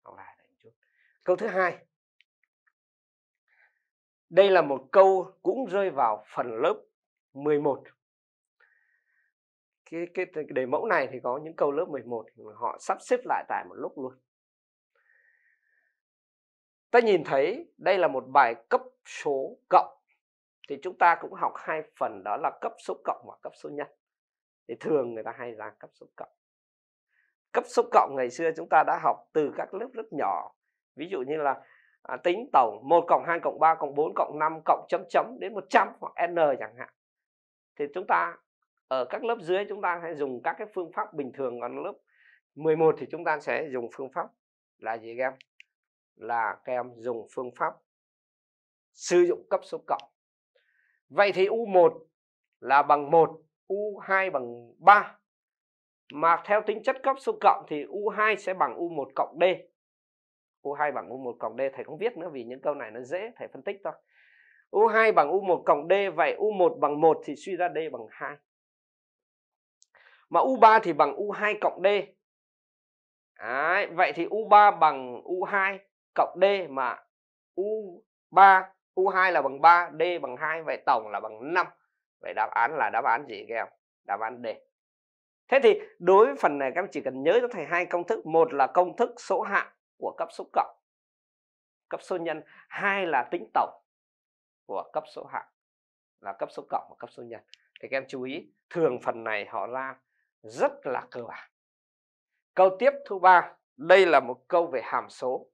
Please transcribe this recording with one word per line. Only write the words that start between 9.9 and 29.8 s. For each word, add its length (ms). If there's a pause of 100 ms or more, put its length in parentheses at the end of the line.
Cái, 240
cái, 200
cái 140
đề 180
mẫu 200
này 260
thì 100
có 160
những 180
câu 160
lớp 160
mười 140
một 240 (280)
họ 260
sắp 200
xếp 240
lại 240
tại 200
một 60
lúc 240
luôn. 160 (2750)
Ta 100
nhìn 240
thấy 520
đây 220
là 100
một 240
bài 220 (140)
cấp 120 (240)
số 520 (120)
cộng. 300 (680)
Thì 140
chúng 160
ta 220
cũng 120
học 240
hai 260 (140)
phần, 280
đó 120
là 140 (100)
cấp 180
số 260
cộng 240
và 140
cấp 140
số 120
nhân. 180 (840)
Thì 120
thường 340
người 100
ta 140
hay 160
ra 240
cấp 140
số 140 (100)
cộng. 160 (1200)
Cấp 140
số 160 (100)
cộng 240
ngày 140
xưa 260
chúng 120
ta 180
đã 160
học 300
từ 240
các 180
lớp 180